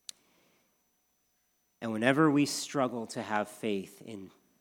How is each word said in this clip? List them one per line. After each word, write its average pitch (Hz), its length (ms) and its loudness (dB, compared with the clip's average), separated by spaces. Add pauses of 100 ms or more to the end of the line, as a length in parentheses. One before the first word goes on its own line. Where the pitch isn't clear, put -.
(1800)
And 113 100 -4
whenever 135 400 4
we 143 140 4
struggle 123 640 -2
to 113 160 -8
have 104 260 -2
faith 98 540 -4
in 98 280 -14 (300)